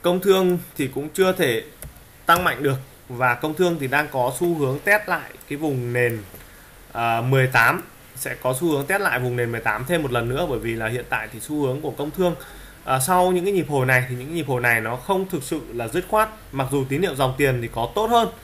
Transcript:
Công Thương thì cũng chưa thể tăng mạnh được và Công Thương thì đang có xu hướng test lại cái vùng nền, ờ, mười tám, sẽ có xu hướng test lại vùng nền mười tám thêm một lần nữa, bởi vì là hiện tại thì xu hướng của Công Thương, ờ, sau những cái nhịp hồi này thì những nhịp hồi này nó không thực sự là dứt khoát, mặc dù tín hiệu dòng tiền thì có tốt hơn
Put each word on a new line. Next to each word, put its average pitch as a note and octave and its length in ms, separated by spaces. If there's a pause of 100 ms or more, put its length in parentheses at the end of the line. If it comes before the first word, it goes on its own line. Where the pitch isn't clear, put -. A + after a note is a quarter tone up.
Công F3+ 180
Thương F#3 380 (200)
thì C#3 100
cũng C#3+ 220
chưa F#3 220
thể C#3 320 (640)
tăng F3 180
mạnh C#3 200
được C3+ 140 (320)
và B2 240
Công D#3 200
Thương E3+ 260
thì C3+ 80
đang D3 240
có D3 280
xu F3 160
hướng C#3+ 240
test G#3 280
lại E3 240 (180)
cái C#3+ 80
vùng C3 360
nền, A#2+ 260 (720)
ờ, A#2 300
mười B2+ 260
tám, C3 360 (320)
sẽ B2+ 260
có C3 180
xu F3 80
hướng C#3+ 180
test G3 160
lại C#3 180
vùng B2 160
nền A#2+ 160
mười A#2 100
tám A2 240
thêm E3 180
một C3+ 80
lần A#2+ 180
nữa, C#3+ 200
bởi A#2+ 100
vì A2+ 160
là A2+ 120
hiện A2 220
tại A2 240
thì A2+ 60
xu D3+ 220
hướng C#3 200
của D3+ 100
Công D3 200
Thương, F3+ 240 (480)
ờ, C3 160
sau F3+ 320
những F3+ 140
cái G3+ 80
nhịp D#3+ 160
hồi C#3 160
này B2+ 240
thì B2 60
những C3+ 200
nhịp D#3 120
hồi B2+ 140
này A#2 200
nó A2+ 140
không F#3+ 340
thực D#3 140
sự D#3 180 (120)
là A#2 140
dứt E3+ 220
khoát, G#3+ 200 (220)
mặc C3+ 200
dù C#3 180
tín C#3 120
hiệu F3 140
dòng C3 220
tiền C3 240
thì A2+ 140
có A#2 200
tốt G#3+ 100
hơn A3+ 240 (140)